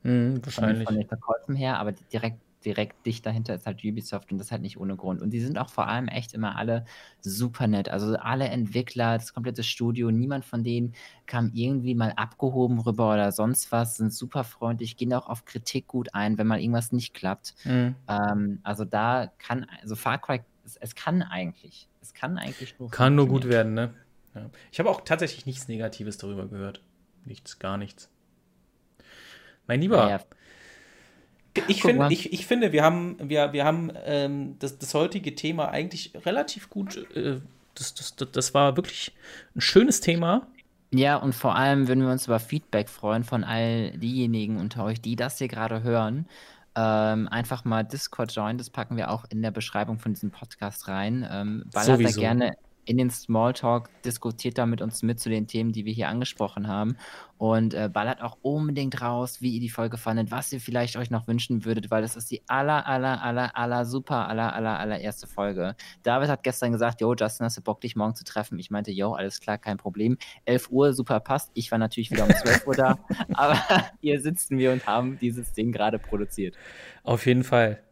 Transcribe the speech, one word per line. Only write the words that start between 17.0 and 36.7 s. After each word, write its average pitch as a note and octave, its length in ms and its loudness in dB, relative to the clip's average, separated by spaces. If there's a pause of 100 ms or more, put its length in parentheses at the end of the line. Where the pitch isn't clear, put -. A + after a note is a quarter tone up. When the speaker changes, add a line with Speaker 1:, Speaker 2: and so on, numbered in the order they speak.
Speaker 2:
klappt. - 400 -6 (100)
Speaker 1:
Mhm. B2+ 300 2 (140)
Speaker 2:
Ähm, G#2 560 0
also G#2 200 -4
da A2 540 0
kann, B2+ 260 -6 (160)
also G#2+ 140 -10
Far A#2+ 260 -2
Cry, B2+ 200 -4 (240)
es, - 120 -20
es - 200 -14
kann F3 260 0
eigentlich, - 680 -10 (120)
es - 120 -20
kann E3+ 260 -6
eigentlich - 400 -12
nur A#2+ 120 -12
Speaker 1:
Kann C3 240 6
nur C#3+ 140 8
gut C3 160 2
Speaker 2:
funktionieren. A2+ 320 4
Speaker 1:
werden, A#2 180 -2 (400)
ne? G#2+ 80 -12
Ja. A2+ 80 -14 (220)
Ich - 80 -8
habe G3+ 100 4
auch - 120 -2
tatsächlich D#3+ 440 -2
nichts - 220 -8
Negatives A2 500 -6
darüber G2 300 -8
gehört. G2 340 -10 (420)
Nichts, - 360 -18
gar F#2+ 180 -4
nichts. - 300 -12 (1600)
Mein B2 120 2
Lieber, G3 240 4
Speaker 2:
Naja. G2+ 160 2 (1500)
Speaker 1:
ich G3 120 2
Speaker 2:
Guck B3 100 6
Speaker 1:
find, F3+ 100 6
Speaker 2:
mal. C#3+ 120 6
Speaker 1:
ich, - 200 -2
ich F#3 140 -6
finde, A#3 260 4
wir D3 100 6
haben, E3+ 380 4
wir, C#3+ 320 2
wir C#3+ 120 0
haben, E3 280 2 (120)
ähm, C#3+ 540 -2
das, C3+ 200 -6
das - 160 -8
heutige D#3+ 400 0
Thema D#3 340 -2
eigentlich E3 440 -6 (120)
relativ A#3 460 -2